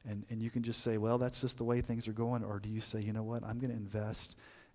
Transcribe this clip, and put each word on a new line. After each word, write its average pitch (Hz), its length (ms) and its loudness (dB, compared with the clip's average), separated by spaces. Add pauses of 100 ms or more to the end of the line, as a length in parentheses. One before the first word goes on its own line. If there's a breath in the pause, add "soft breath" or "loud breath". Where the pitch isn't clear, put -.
And, 104 220 -4
and 113 100 -4
you 113 80 0
can 117 140 0
just 113 200 -2
say, 113 160 4
"Well, 113 200 6
that's 123 220 0
just 127 180 0
the 120 60 0
way 120 160 4
things 117 260 0
are 110 60 -2
going." 117 320 2
Or 101 160 -2
do 104 80 -4
you 107 120 -2
say, 110 200 -2
"You 107 120 0
know 110 120 0
what? 117 180 -2
I'm 113 160 -2
gonna 123 160 0
invest 107 600 -4 (380 loud breath)